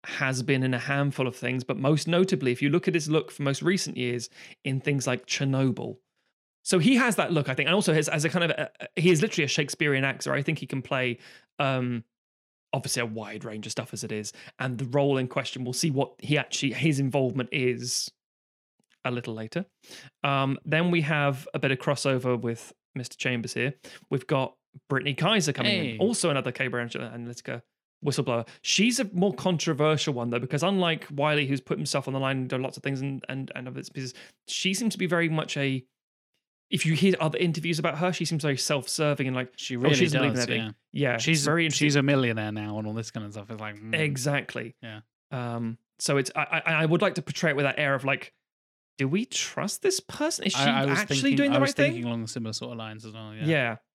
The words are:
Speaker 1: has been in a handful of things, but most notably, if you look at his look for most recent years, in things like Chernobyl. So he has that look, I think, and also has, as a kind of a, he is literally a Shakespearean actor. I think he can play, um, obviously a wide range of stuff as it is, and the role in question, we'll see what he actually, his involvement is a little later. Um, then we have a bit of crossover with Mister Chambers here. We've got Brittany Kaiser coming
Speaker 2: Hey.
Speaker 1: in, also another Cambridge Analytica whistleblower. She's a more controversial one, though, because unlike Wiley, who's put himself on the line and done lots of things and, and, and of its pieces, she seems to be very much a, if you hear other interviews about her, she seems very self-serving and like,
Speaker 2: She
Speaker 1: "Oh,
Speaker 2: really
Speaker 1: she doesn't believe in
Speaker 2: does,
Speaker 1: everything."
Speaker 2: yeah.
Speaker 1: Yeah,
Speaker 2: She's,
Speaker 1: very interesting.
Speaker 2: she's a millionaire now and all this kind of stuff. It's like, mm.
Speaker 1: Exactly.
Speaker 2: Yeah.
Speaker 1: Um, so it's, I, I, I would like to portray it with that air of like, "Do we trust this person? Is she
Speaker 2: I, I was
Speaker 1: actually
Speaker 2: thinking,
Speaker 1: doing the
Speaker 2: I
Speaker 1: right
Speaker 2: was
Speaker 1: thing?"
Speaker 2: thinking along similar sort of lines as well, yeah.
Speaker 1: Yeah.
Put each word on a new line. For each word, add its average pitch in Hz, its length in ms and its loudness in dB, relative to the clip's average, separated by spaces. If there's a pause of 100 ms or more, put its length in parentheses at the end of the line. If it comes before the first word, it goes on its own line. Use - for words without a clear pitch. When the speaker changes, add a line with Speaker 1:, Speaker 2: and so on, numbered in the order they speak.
Speaker 1:
has 131 360 -2
been 131 220 2
in 131 100 2
a 120 60 -2
handful 139 480 0
of 117 80 -6
things, 123 280 -4
but 117 140 -4
most 143 300 2
notably, 175 440 4
if 120 100 -2
you 143 80 2
look 170 180 2
at 175 60 2
his 156 160 0
look 151 220 2
for 147 120 -8
most 139 180 0
recent 175 360 0
years, 120 320 -4 (340)
in 135 160 0
things 139 260 2
like 127 220 0
Chernobyl. 135 720 0 (680)
So 185 160 4
he 240 160 6
has 240 220 4
that 170 140 2
look, 151 180 2
I 131 40 0
think, 135 140 0
and 170 80 4
also 190 180 4
has, 156 140 4
as 151 160 0
a 160 60 2
kind 170 160 2
of 160 60 0
a, - 180 -4 (260)
he 170 160 6
is 151 100 6
literally 175 240 0
a - 20 -4
Shakespearean 139 560 0
actor. 135 300 -2
I 139 80 0
think 151 180 -2
he 143 80 -10
can 135 140 -4
play, 127 360 -2 (420)
um, 127 440 0 (680)
obviously 135 280 -2
a 120 40 0
wide 107 380 -8
range 107 220 -8
of 110 60 -10
stuff 110 220 -6
as 117 100 -8
it 110 80 -8
is, 107 200 -6 (280)
and 127 180 -2
the 135 80 -4
role 139 320 2
in 127 100 0
question, 131 360 -6
we'll 123 100 -4
see 160 180 0
what 135 280 0
he 147 180 2
actually, 131 360 -2
his 139 260 2
involvement 131 520 0
is 123 600 -2 (920)
a 123 60 0
little 120 220 -6
later. 110 320 -6 (580)
Um, 135 420 2
then 165 260 2
we 170 100 4
have 143 520 0
a 147 60 -2
bit 135 120 2
of 131 80 0
crossover 127 600 0
with 117 340 -6 (220)
Mister - 220 -8
Chambers 123 360 -2
here. 127 200 -2 (380)
We've 139 160 -2
got 135 280 0 (340)
Brittany 139 260 0
Kaiser 165 380 2
coming 143 180 0
Speaker 2:
Hey. 165 240 0
Speaker 1:
in, 110 40 -8
also 196 300 2
another 131 220 0
Cambridge 120 420 -4
Analytica 120 680 -8 (420)
whistleblower. 123 420 0 (140)
She's 233 380 2
a 233 140 2
more 190 200 4
controversial 156 800 2
one, 120 160 -2
though, 117 100 0
because 139 220 -2
unlike 175 500 0
Wiley, 147 360 2
who's 139 140 0
put - 180 -4
himself 143 280 -2
on 135 60 -4
the 135 60 -2
line 135 180 0
and 127 120 -4
done 131 120 -2
lots 131 160 -6
of - 60 -16
things 135 180 -2
and, 135 280 -6
and, 135 260 -8
and 127 120 -10
of 127 100 -10
its 131 120 -12
pieces, 131 240 -10 (340)
she - 280 -2
seems 226 180 -2
to - 60 -10
be 185 80 0
very 170 220 0
much 156 280 -2
a, 135 260 -2 (880)
if - 140 0
you 160 80 2
hear 185 260 4
other 156 180 0
interviews 165 420 0
about 156 180 0
her, 180 160 0
she 175 120 -4
seems 156 180 -2
very 139 140 0
self-serving 147 720 0
and 127 80 -2
like, 127 220 -4
Speaker 2:
She - 180 -6
Speaker 1:
"Oh, 120 60 -2
Speaker 2:
really 143 140 6
Speaker 1:
she 175 100 6
doesn't 139 140 2
believe 143 120 4
in 110 40 -2
Speaker 2:
does, 123 100 2
Speaker 1:
everything." 117 200 -2 (280)
Speaker 2:
yeah. 139 200 0
Speaker 1:
Yeah, 117 40 -2
Speaker 2:
She's, 147 280 2
Speaker 1:
very 165 200 4
interesting. 147 220 2
Speaker 2:
she's 143 80 4
a 143 80 6
millionaire 117 480 2
now 107 280 -4
and 107 80 -4
all 107 60 -4
this 113 180 -6
kind 107 140 -8
of 104 80 -12
stuff. 104 180 -14
It's 110 100 -10
like, 107 140 -10
mm. 110 180 -8
Speaker 1:
Exactly. 139 880 -2
Speaker 2:
Yeah. 110 200 -14 (300)
Speaker 1:
Um, 117 460 -4 (220)
so 143 180 2
it's, 135 180 0
I, 156 300 -2
I, 165 80 0
I 160 120 2
would 165 160 4
like 196 140 2
to 175 60 -2
portray 156 300 0
it 135 40 0
with 139 100 2
that 131 120 0
air 139 160 2
of 131 120 -2
like, - 280 -2 (640)
"Do 135 120 0
we 202 160 0
trust - 580 -6
this 381 160 2
person? - 460 -4
Is 190 80 2
she 131 100 0
Speaker 2:
I, 139 200 4
I - 20 2
was 143 120 2
Speaker 1:
actually 196 200 0
Speaker 2:
thinking, 269 200 2
Speaker 1:
doing 277 140 4
the 269 60 4
Speaker 2:
I - 20 6
Speaker 1:
right 277 80 4
Speaker 2:
was 277 60 0
Speaker 1:
thing?" - 180 4
Speaker 2:
thinking 120 160 -4
along 117 200 -4
similar 113 260 -6
sort 120 180 -8
of 117 60 -10
lines 110 280 -12
as 107 80 -14
well, 107 220 -14
yeah. 110 100 -6
Speaker 1:
Yeah. 131 300 2 (200)